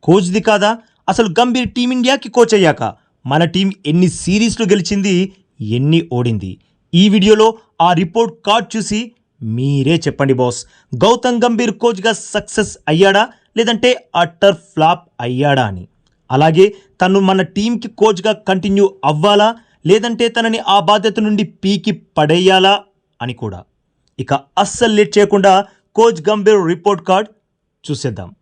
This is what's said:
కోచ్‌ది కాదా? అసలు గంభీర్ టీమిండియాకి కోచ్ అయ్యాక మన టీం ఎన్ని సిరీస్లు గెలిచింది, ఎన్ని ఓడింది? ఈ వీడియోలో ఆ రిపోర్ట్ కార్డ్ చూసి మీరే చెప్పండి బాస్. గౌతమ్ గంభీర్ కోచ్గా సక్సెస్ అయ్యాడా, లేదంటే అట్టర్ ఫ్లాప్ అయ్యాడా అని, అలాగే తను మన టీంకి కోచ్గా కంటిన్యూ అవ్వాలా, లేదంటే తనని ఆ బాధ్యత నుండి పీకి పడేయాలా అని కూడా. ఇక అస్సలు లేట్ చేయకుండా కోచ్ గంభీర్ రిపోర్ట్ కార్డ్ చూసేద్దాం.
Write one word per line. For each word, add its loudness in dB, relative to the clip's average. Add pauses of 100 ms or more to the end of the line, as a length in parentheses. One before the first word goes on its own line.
కోచ్‌ది 2
కాదా? 2 (380)
అసలు 0 (100)
గంభీర్ 0
టీమిండియాకి -2
కోచ్ 2
అయ్యాక 0 (420)
మన 0
టీం -2 (180)
ఎన్ని 2
సిరీస్లు -2
గెలిచింది, -2 (640)
ఎన్ని 2 (180)
ఓడింది? -4 (420)
ఈ 4
వీడియోలో 4 (340)
ఆ 2
రిపోర్ట్ -2 (140)
కార్డ్ 0
చూసి -6 (420)
మీరే -2 (100)
చెప్పండి 0
బాస్. -2 (440)
గౌతమ్ 0
గంభీర్ -2
కోచ్గా -2 (220)
సక్సెస్ -4 (140)
అయ్యాడా, 4 (340)
లేదంటే 0 (240)
అట్టర్ 0 (140)
ఫ్లాప్ 0 (160)
అయ్యాడా 0
అని, -14 (440)
అలాగే 4 (360)
తను 2 (100)
మన 0 (140)
టీంకి -4 (100)
కోచ్గా 0 (160)
కంటిన్యూ 2 (240)
అవ్వాలా, 2 (400)
లేదంటే 0
తనని -2 (160)
ఆ 4 (100)
బాధ్యత 0
నుండి 0 (200)
పీకి -2 (260)
పడేయాలా 2 (480)
అని -8
కూడా. -10 (600)
ఇక -4 (280)
అస్సలు 0
లేట్ 2
చేయకుండా 4 (440)
కోచ్ 2 (100)
గంభీర్ 2 (100)
రిపోర్ట్ -2
కార్డ్ 0 (540)
చూసేద్దాం. -8 (120)